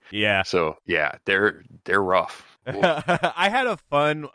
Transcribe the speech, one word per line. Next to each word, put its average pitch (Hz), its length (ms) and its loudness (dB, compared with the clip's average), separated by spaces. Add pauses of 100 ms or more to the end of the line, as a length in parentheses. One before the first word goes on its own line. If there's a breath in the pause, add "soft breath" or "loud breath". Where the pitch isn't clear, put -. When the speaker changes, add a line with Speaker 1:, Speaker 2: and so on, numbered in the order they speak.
(100)
Speaker 1:
Yeah. 104 320 0
Speaker 2:
So, 82 420 -2
yeah, 78 280 0 (120)
they're, 98 400 2 (220)
they're 98 160 2
rough. - 600 -2
Speaker 1:
<laughs> - 40 -14
I 175 840 0
had 254 160 0
a 214 120 -2
fun, 147 560 -2